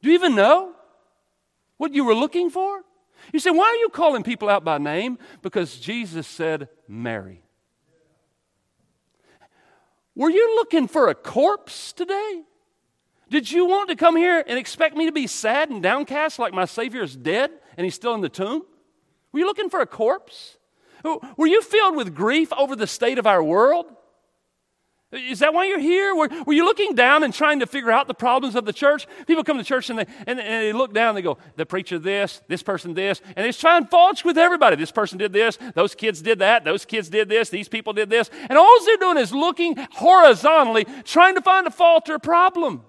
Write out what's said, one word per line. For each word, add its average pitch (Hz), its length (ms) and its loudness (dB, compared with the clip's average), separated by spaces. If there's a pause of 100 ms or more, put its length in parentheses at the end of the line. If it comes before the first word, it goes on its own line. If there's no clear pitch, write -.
Do 262 80 -2
you 330 60 6
even 349 200 2
know 320 380 4 (1040)
what 294 160 -6
you 285 100 0
were 233 100 2
looking 302 360 -2
for? 381 340 -6 (500)
You 311 60 -2
say, 359 120 -2
"Why 339 140 2
are 466 100 2
you 466 140 -2
calling 294 320 0
people 214 280 -6
out 196 160 0
by 160 120 -2
name?" 170 400 -6 (240)
Because 180 380 -8
Jesus 165 480 -10
said, 160 420 -8 (180)
"Mary." 101 540 -12 (2750)
Were 294 160 -2
you 440 260 2
looking 330 320 0
for 262 200 0
a 151 80 0
corpse - 760 -4
today? 381 500 -8 (840)
Did 247 200 -4
you 349 160 0
want 381 240 -2
to 320 60 -4
come 330 220 4
here 339 280 2
and 240 140 -6
expect 311 360 -4
me 320 100 -2
to 330 60 -2
be 294 140 -4
sad 254 440 -4
and 220 120 -10
downcast 285 560 -4
like 220 160 -6
my 185 120 -2
Savior 233 360 -8
is 139 140 -10
dead 190 360 -4 (260)
and 175 80 -6
He's 180 100 -8
still 240 180 -6
in 220 80 -6
the 165 80 -6
tomb? 240 360 -8 (680)
Were 285 80 -6
you 349 60 0
looking 403 240 -6
for 359 120 -4
a 240 60 -4
corpse? - 680 -6 (460)
Were - 440 -4
you 392 140 4
filled 392 340 2
with 202 200 -6
grief 269 380 0
over 269 220 -2
the 214 120 -4
state 240 300 -2
of 220 100 0
our 185 160 4
world? 247 500 2 (1160)
Is 254 280 -10
that 302 140 2
why 359 120 2
you're 381 140 -2
here? 370 340 0
Were, 311 140 0 (180)
were 294 80 0
you 320 120 2
looking 415 280 0
down 262 300 4
and 247 100 -4
trying 302 260 0
to 247 60 -2
figure 240 260 -4
out 269 160 2
the 247 60 -8
problems 247 420 -2
of 240 100 -4
the 208 80 -8
church? 294 340 -2 (180)
People 320 180 0
come 294 140 -2
to 226 60 -8
church 262 260 -6
and 226 100 -8
they, 202 60 -4 (200)
and, 247 120 -6
and 220 280 -4
they 214 80 -2
look 226 180 -2
down 226 180 2
and 208 80 -4
they 196 40 -8
go, 160 160 -4 (180)
"The 160 100 -6
preacher 180 320 -8
this, 196 520 -4
this 175 120 -6
person 175 320 -8
this," 190 280 -4 (140)
and 196 100 -6
they 240 80 -4
find 330 360 2
faults 349 360 2
with 339 120 -2
everybody. 320 380 4
"This 156 160 -6
person 202 260 -6
did 196 140 -6
this, 214 260 0 (180)
those 202 200 0
kids 202 260 -6
did 208 180 -2
that, 202 260 2
those 175 180 -2
kids 208 260 -8
did 208 200 -2
this, 220 200 0
these 202 200 -10
people 220 240 -8
did 208 160 -4
this." 226 200 0 (200)
And 269 80 4
all 403 280 10
they're 427 120 4
doing 370 200 0
is 220 140 0
looking 330 460 -2 (140)
horizontally, 285 960 6 (200)
trying 370 300 4
to 381 60 -2
find 381 260 2
a - 40 -6
fault 330 380 2
or 311 60 -4
a - 40 -6
problem. 339 680 0